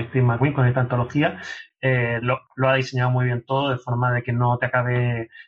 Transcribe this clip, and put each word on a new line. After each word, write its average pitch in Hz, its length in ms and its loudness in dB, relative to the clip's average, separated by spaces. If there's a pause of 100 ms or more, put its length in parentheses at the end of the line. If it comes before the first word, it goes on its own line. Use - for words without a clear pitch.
Steve 127 240 -2
McQueen 120 280 2
con 131 140 2
esta 127 140 2
antología. 135 580 0 (420)
Eh, 120 400 0
lo, 123 160 0 (200)
lo 131 120 2
ha 131 60 4
diseñado 127 360 0
muy 127 160 2
bien 123 180 -2
todo, 139 240 0
de 127 80 -2
forma 123 360 -2
de 123 100 -2
que 120 100 -4
no 123 240 2
te 127 80 -2
acabe 123 640 0 (180)